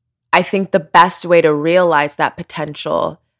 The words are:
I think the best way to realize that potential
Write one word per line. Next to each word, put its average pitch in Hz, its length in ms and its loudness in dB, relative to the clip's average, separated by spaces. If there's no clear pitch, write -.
I 180 60 2
think 190 300 -4
the 196 80 2
best 175 460 2
way 170 160 4
to 160 120 2
realize 156 640 0
that 143 200 -4
potential 156 840 -8